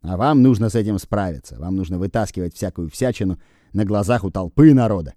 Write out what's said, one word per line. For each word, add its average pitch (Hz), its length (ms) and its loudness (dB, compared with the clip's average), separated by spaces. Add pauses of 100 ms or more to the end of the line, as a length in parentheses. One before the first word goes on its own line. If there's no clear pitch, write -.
А 90 160 -6
вам 135 240 4
нужно 113 260 4
с 101 60 -6
этим 104 240 -2
справиться. - 600 -8
Вам 92 180 -6
нужно 92 220 -6
вытаскивать 92 560 -6
всякую 85 360 -8
всячину 107 500 -4 (320)
на 101 140 -2
глазах 104 380 0
у 92 60 -4
толпы 135 440 4
народа. 107 420 0